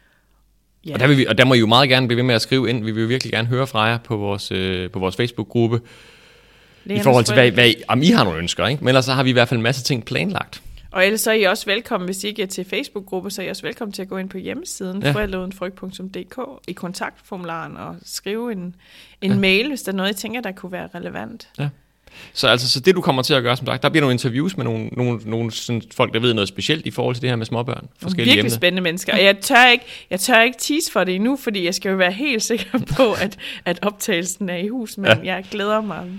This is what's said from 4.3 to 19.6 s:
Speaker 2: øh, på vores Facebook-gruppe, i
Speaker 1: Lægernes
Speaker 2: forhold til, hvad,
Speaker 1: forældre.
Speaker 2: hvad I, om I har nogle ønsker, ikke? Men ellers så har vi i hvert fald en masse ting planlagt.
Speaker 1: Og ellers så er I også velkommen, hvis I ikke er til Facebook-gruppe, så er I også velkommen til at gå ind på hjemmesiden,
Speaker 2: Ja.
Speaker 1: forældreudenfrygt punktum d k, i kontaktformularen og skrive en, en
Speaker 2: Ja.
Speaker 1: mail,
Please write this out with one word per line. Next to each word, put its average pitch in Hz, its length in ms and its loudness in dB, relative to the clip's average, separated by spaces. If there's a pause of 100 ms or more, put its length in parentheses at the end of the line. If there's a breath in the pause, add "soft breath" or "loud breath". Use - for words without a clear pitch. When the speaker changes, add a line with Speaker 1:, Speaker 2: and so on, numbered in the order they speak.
Speaker 2:
øh, 92 400 -2
på 98 80 -6
vores 92 160 0
Facebook-gruppe, 117 680 0 (1040 soft breath)
i - 20 -14
Speaker 1:
Lægernes 104 160 -2
Speaker 2:
forhold 123 220 6
til, - 80 0
hvad, 127 100 8
Speaker 1:
forældre. 120 120 4
Speaker 2:
hvad 120 140 8
I, 117 60 4 (120)
om 120 140 2
I 151 100 6
har 208 120 6
nogle 82 160 0
ønsker, 87 280 -2
ikke? 143 160 -2
Men - 40 2
ellers 131 180 4
så 131 80 -2
har 131 100 0
vi 131 60 2
i 127 40 0
hvert 120 140 4
fald 127 100 0
en 110 60 0
masse 123 200 0
ting 123 220 -2
planlagt. 156 560 -6 (300 soft breath)
Speaker 1:
Og 185 140 2
ellers 214 160 2
så 226 100 2
er 220 40 4
I 220 80 4
også 196 220 0
velkommen, 202 400 -2
hvis 190 180 -8
I 202 40 -6
ikke 214 160 -6
er 185 40 -4
til 185 180 -8
Facebook-gruppe, 196 680 -8
så 202 100 -10
er 180 40 -6
I 170 40 -8
også - 120 -10
velkommen 202 320 -10
til - 80 -10
at 190 60 -8
gå 190 100 -8
ind 190 120 -8
på 190 80 -12
hjemmesiden, 196 680 -8
Speaker 2:
Ja. 147 80 0
Speaker 1:
forældreudenfrygt 190 640 -6
punktum 185 340 -14
d 190 80 -12 (120)
k, - 80 -16 (300)
i 175 40 -10
kontaktformularen 180 1040 -10
og 170 180 -14 (100)
skrive 226 460 -8
en, 180 240 -8 (460 soft breath)
en 196 100 0
Speaker 2:
Ja. 196 60 4
Speaker 1:
mail, 196 300 4